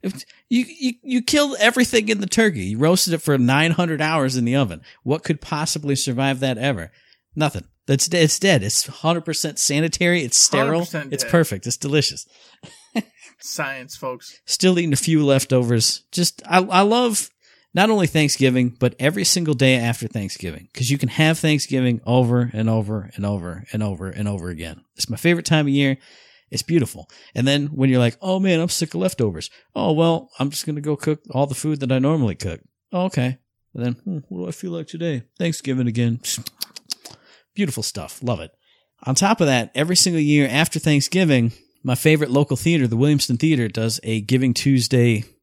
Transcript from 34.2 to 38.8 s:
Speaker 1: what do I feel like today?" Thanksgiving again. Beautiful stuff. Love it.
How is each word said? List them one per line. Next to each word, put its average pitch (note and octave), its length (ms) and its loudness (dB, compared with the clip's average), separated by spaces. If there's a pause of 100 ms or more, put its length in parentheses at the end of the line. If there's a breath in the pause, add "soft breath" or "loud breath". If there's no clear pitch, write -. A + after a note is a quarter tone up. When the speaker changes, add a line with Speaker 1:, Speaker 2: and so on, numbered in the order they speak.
Speaker 1:
what F3+ 140 -8
do F3+ 40 -8
I F3 40 -8
feel F3 200 -10
like E3 160 -8
today?" E3 360 -6 (140)
Thanksgiving C3+ 500 -2
again. A#2 340 0 (1300 loud breath)
Beautiful D3 280 -2
stuff. - 380 -10
Love A#2+ 180 -2
it. D#2 120 -14 (540)